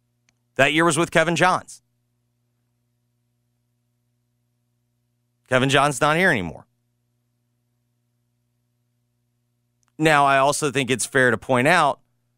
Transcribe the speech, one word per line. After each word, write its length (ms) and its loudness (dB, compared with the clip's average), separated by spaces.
That 180 0
year 140 0
was 100 0
with 140 -2
Kevin 260 0
Johns. 460 -2
Kevin 180 0
Johns 320 0
not 160 0
here 140 2
anymore. 360 -6
Now, 260 2
I 140 2
also 320 -2
think 200 -4
it's 140 -4
fair 260 0
to 60 -2
point 320 -2
out, 320 0